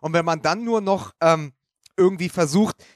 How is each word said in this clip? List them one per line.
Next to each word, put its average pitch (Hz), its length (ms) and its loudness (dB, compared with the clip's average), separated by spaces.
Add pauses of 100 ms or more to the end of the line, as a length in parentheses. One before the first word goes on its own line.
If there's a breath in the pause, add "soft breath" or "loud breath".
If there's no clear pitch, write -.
und 156 100 -8
wenn 165 140 0
man 165 160 -2
dann 185 220 -2
nur 226 180 -2
noch, 190 400 -4
ähm, 160 320 0 (420)
irgendwie 180 320 2
versucht, 175 480 0 (200 soft breath)